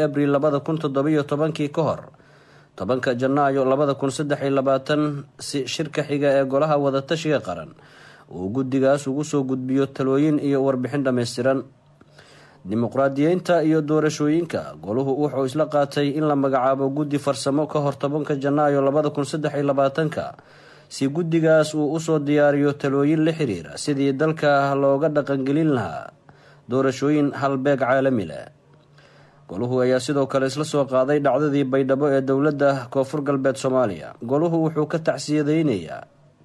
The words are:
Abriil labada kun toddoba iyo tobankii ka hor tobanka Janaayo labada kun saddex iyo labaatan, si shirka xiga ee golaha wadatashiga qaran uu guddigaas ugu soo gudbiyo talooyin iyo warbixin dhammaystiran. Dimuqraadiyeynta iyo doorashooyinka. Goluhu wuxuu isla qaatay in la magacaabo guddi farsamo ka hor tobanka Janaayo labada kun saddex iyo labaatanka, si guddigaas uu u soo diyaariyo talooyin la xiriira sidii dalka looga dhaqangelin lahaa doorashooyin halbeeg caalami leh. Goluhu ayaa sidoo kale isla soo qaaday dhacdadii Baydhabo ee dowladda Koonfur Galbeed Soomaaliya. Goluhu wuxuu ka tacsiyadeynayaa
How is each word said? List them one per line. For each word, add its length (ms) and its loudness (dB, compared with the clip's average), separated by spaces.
Abriil 280 0
labada 280 2
kun 160 -2
toddoba 360 -2
iyo 120 2
tobankii 480 -2
ka 100 -2
hor 200 -2
tobanka 400 -2
Janaayo 520 2
labada 280 2
kun 160 -2
saddex 320 -4
iyo 160 0
labaatan, 640 0
si 280 -6
shirka 360 -4
xiga 260 0
ee 80 4
golaha 320 2
wadatashiga 600 0
qaran 360 -10
uu 240 -6
guddigaas 520 0
ugu 160 -2
soo 200 -2
gudbiyo 440 -2
talooyin 520 0
iyo 240 0
warbixin 400 -2
dhammaystiran. 600 0
Dimuqraadiyeynta 1000 0
iyo 180 2
doorashooyinka. 1000 0
Goluhu 400 -2
wuxuu 240 0
isla 240 -2
qaatay 460 0
in 100 0
la 80 2
magacaabo 560 2
guddi 260 -2
farsamo 540 -2
ka 80 -2
hor 160 -2
tobanka 400 -4
Janaayo 480 2
labada 320 2
kun 80 0
saddex 320 -4
iyo 80 0
labaatanka, 720 0
si 180 -2
guddigaas 680 2
uu 220 0
u 40 -4
soo 200 0
diyaariyo 560 4
talooyin 480 2
la 80 2
xiriira 460 -4
sidii 340 0
dalka 640 2
looga 340 2
dhaqangelin 600 0
lahaa 400 -4
doorashooyin 600 0
halbeeg 480 0
caalami 480 2
leh. 180 -14
Goluhu 340 -2
ayaa 220 4
sidoo 240 0
kale 240 0
isla 140 -4
soo 200 0
qaaday 380 2
dhacdadii 400 2
Baydhabo 480 2
ee 100 2
dowladda 720 0
Koonfur 320 -2
Galbeed 320 0
Soomaaliya. 640 -2
Goluhu 460 0
wuxuu 180 -2
ka 140 -2
tacsiyadeynayaa 1040 0